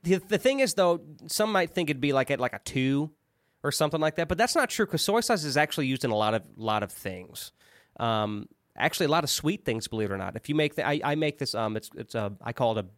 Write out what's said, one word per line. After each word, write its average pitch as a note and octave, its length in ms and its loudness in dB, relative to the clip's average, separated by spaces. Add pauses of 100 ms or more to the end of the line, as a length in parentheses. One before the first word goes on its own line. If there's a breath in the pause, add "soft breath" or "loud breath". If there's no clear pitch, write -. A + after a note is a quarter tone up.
the, F#3 140 4
the F#3+ 220 0
thing C4+ 220 4
is, B3+ 140 2
though, F3 260 4 (260)
some G#3+ 260 0
might F#3 180 2
think E3 200 0
it'd C3+ 100 -2
be, C#3+ 120 2
like, C3+ 180 2
at, C3+ 100 0
like, B2 120 0
a - 120 -10
two C#3 460 0 (520)
or D3 100 -2
something D#3 280 0
like D#3 160 0
that, E3 120 -2
but F3 100 0
that's A3+ 160 2
not C#4+ 160 2
true G#3 160 0
'cause - 160 -2
soy G#3+ 180 2
sauce G3+ 240 0
is C#3 120 -2
actually D3+ 300 0
used C3 180 -2
in B2 60 2
a G#2+ 60 2
lot G#2+ 180 2
of, G#2 80 0 (140)
lot G#2+ 260 0
of G2 100 -6
things. - 600 -12 (460 soft breath)
Um, G#2+ 500 -2 (280)
actually, D#3 300 0
a C#3 40 2
lot D#3+ 140 2
of C#3 60 -2
sweet F#3 340 -2
things, A2 240 -4
believe G#2+ 220 -2
it G2 40 -2
or F#2+ 40 -4
not. F#2+ 180 -6
If - 120 -12
you D3 60 0
make D3+ 200 2
the, - 120 -2
I, D3 180 0
I C#3+ 100 2
make D3+ 240 -2
this, C3+ 160 -4
um, G#2+ 220 -2
it's, - 200 -8
it's - 180 -12
a, G#2 180 -2 (100)
I A#2 100 -8
call A2+ 260 2
it G2+ 60 -2
a F#2 140 -14